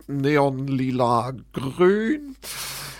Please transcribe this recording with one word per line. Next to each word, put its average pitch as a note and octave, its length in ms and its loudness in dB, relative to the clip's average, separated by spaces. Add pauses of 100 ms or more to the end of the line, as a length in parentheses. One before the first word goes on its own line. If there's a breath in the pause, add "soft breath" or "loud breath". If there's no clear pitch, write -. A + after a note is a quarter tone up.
Neon, C#3 580 2
lila, B2+ 640 2 (200)
grün. G#3 800 0 (640 loud breath)